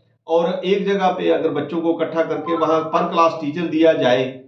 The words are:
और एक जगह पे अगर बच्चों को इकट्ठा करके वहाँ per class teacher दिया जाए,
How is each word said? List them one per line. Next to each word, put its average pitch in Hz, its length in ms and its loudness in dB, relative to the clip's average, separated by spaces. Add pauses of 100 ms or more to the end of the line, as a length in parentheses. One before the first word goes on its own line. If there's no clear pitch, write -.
(260)
और 175 380 0
एक 185 220 0
जगह 190 220 2
पे 180 220 0
अगर 156 180 2
बच्चों 147 320 -4
को 165 220 0
इकट्ठा 160 200 0
करके 165 340 -4
वहाँ 160 360 0
per 165 220 -2
class 165 300 2
teacher 156 260 -4
दिया 160 220 4
जाए, 131 320 2 (240)